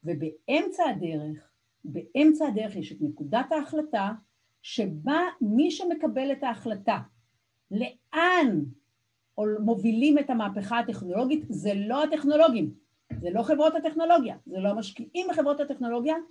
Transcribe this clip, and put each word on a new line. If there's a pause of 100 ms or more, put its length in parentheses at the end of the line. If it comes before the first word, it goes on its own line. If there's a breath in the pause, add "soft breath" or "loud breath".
ובאמצע
הדרך, (320)
באמצע
הדרך
יש
את
נקודת
ההחלטה, (500)
שבה (220)
מי
שמקבל
את
ההחלטה, (720)
לאן (960)
מובילים
את
המהפכה
הטכנולוגית,
זה
לא
הטכנולוגים, (480)
זה
לא
חברות
הטכנולוגיה,
זה
לא
המשקיעים
בחברות
הטכנולוגיה, (160)